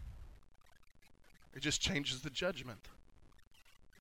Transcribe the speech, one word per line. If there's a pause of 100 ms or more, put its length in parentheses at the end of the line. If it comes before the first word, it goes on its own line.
(1500)
It
just
changes
the
judgment." (1120)